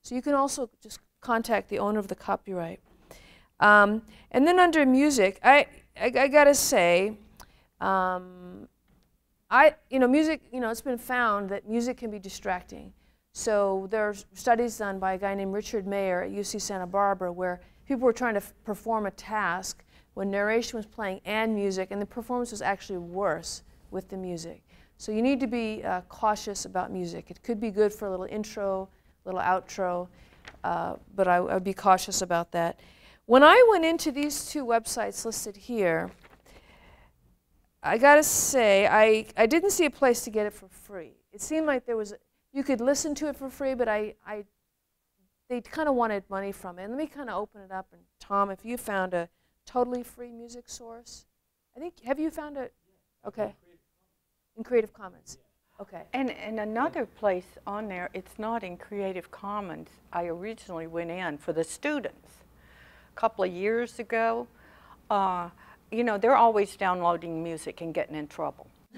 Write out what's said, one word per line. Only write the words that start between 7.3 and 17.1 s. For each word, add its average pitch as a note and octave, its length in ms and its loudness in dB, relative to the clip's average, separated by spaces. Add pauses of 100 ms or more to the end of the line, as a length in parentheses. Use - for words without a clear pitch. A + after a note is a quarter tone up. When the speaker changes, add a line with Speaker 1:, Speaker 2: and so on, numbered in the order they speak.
Speaker 1:
um, F#3 880 -4 (840)
I, C#4+ 220 8 (160)
you C4+ 80 0
know, B3+ 100 6
music, D4+ 340 2 (120)
you B3+ 60 -6
know, A#3 100 -2
it's A3+ 120 -6
been B3 180 -4
found A3+ 500 -2
that G3+ 180 -8
music A#3+ 300 -2
can A3+ 140 -10
be G#3 80 -10
distracting. F#3+ 720 -10 (400)
So G3 560 0
there's G#3 460 -4
studies A#3 420 0
done G3 220 -6
by F#3+ 140 -2
a F#3+ 40 -4
guy G3 160 -4
named G3 200 -6
Richard G#3 340 -6
Mayer G3 340 -2
at F#3+ 80 -6
U G3+ 140 -6
C G3+ 160 -8
Santa F#3+ 260 -8
Barbara F#3+ 460 0